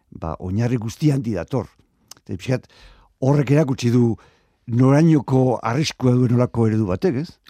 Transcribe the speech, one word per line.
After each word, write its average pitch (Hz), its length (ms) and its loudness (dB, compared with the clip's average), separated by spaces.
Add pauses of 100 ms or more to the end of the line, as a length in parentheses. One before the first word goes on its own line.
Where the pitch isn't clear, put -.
(120)
ba, 82 260 -10
oinarri 113 400 -2
guzti 117 340 -2
handi 117 240 -4
dator. 90 320 -6 (460)
Eta - 240 -14
pixkat, - 320 -6 (520)
horrek 139 300 2
erakutsi 131 400 0
du 117 240 2 (520)
norainoko 131 920 2
arriskua 127 520 -2
duen 123 240 2
olako 117 320 0
eredu 110 200 0
batek, 120 340 -2
ez? 175 80 -10 (200)